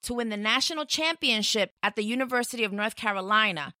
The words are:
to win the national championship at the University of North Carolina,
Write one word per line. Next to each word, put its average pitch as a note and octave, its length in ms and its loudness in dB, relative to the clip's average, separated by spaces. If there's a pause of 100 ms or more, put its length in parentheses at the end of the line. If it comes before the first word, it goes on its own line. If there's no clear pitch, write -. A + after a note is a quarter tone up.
to A#3+ 100 -4
win A#3+ 160 -2
the G#3 80 -4
national C4 480 0
championship A#3+ 840 0 (100)
at G#3 140 0
the G#3+ 80 0
University A#3+ 600 -2
of G3+ 80 0
North G#3 240 -2
Carolina, G3 840 0